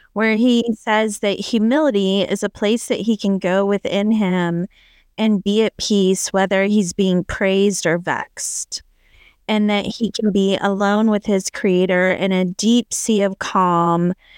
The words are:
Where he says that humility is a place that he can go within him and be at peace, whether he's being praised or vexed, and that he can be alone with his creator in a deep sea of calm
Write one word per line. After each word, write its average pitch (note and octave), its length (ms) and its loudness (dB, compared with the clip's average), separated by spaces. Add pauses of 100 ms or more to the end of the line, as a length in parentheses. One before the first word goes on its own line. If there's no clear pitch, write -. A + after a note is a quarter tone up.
(120)
Where A3 240 0
he A#3 280 2 (140)
says A3 420 -2
that G3+ 200 -2
humility G3+ 840 2
is - 200 -4
a G3+ 80 -2
place A3 380 -2
that A3 120 -2
he G#3 160 0
can G3 220 -2
go F#3 260 0
within G3+ 480 0
him F3+ 540 0 (520)
and G#3+ 240 0
be G#3 200 0
at G#3+ 160 -2
peace, F#3+ 540 0
whether F#3+ 320 2
he's G3+ 280 0
being F3+ 320 0
praised G3 600 0
or E3+ 120 0
vexed, - 840 -8 (680)
and G#3+ 220 2
that G3+ 160 -2
he G#3+ 240 -4
can G#3+ 220 -2
be G3 280 2
alone G3+ 500 0
with G#3 160 -2
his G3 240 0
creator F3+ 600 2
in F#3+ 220 -2
a F#3 120 0
deep A3 480 0
sea G#3 300 0
of G3 160 -2
calm F3 760 0 (240)